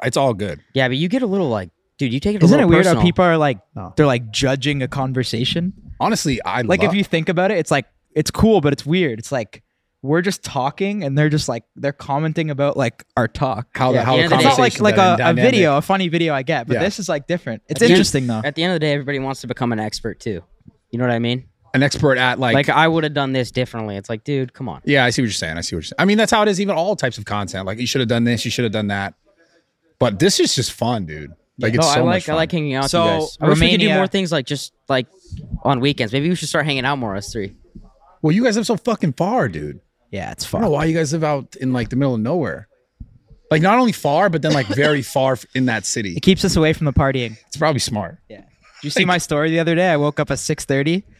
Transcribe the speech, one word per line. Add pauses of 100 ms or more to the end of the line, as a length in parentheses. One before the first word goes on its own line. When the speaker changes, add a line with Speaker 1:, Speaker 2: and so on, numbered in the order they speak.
Speaker 1:
it's
all
good. (140)
Speaker 2:
Yeah,
but
you
get
a
little,
like, (280)
dude,
you
take
it
a
Speaker 3:
Isn't
Speaker 2:
little
Speaker 3:
it
weird
Speaker 2:
personal.
Speaker 3:
how
people
are,
like, (180)
Speaker 1:
No.
Speaker 3:
they're,
like,
judging
a
conversation? (260)
Speaker 1:
Honestly,
I
Speaker 3:
Like,
Speaker 1:
love
Speaker 3:
if
you
think
about
it,
it's,
like, (300)
it's
cool,
but
it's
weird.
It's
like, (400)
we're
just
talking,
and
they're
just,
like, (120)
they're
commenting
about,
like, (140)
our
talk.
Speaker 1:
How
Speaker 2:
Yeah,
Speaker 1:
the,
Speaker 2:
at
Speaker 1:
how
Speaker 2:
the
Speaker 1:
the
Speaker 2:
end
of
the
day
Speaker 3:
It's
not
like,
Speaker 1:
conversation
Speaker 3:
like
a,
a
Speaker 1:
dynamic.
Speaker 3:
video,
a
funny
video
I
get,
but
Speaker 1:
Yeah.
Speaker 3:
this
is,
like,
different.
It's
Speaker 2:
At
the
end,
Speaker 3:
interesting,
though.
Speaker 2:
at
the
end
of
the
day,
everybody
wants
to
become
an
expert,
too. (480)
You
know
what
I
mean? (300)
Speaker 1:
An
expert
at,
like,
Speaker 2:
Like,
I
would
have
done
this
differently.
It's
like,
dude,
come
on.
Speaker 1:
Yeah,
I
see
what
you're
saying.
I
see
what
you're
saying.
I
mean,
that's
how
it
is.
Even
all
types
of
content.
Like,
you
should
have
done
this.
You
should
have
done
that. (840)
But
this
is
just
fun,
dude. (300)
Like,
Speaker 2:
Yeah.
Speaker 1:
it's
Speaker 2:
No,
Speaker 1:
so
Speaker 2:
I
Speaker 1:
much
Speaker 2:
like,
Speaker 1:
fun.
Speaker 2:
I
like
hanging
out
with
Speaker 3:
So,
Speaker 2:
you (100)
guys.
I
wish
we
could
do
Speaker 3:
Romania.
Speaker 2:
more
things,
like,
just, (160)
like, (560)
on
weekends.
Maybe
we
should
start
hanging
out
more,
us
three. (680)
Speaker 1:
Well,
you
guys
live
so
fucking
far,
dude. (320)
Speaker 3:
Yeah,
it's
Speaker 1:
I
don't
know
Speaker 3:
far.
Speaker 1:
why
you
guys
live
out
in,
like,
the
middle
of
nowhere. (800)
Like,
not
only
far,
but
then,
like,
very
Speaker 3:
<laughs>
Speaker 1:
far
f-,
in
that
city.
Speaker 3:
It
keeps
us
away
from
the
partying. (100)
Speaker 1:
It's
probably
smart. (100)
Speaker 3:
Yeah.
Did (360)
you
see
my
story
the
other
day?
I
woke
up
at
six
thirty. (160)